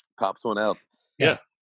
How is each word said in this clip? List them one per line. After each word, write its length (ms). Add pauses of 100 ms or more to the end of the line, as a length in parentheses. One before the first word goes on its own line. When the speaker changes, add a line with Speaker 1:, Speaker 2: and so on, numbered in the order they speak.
(180)
Speaker 1:
pops 260
one 140
out. 180 (420)
Speaker 2:
Yeah. 80
Speaker 3:
Yeah. 100 (260)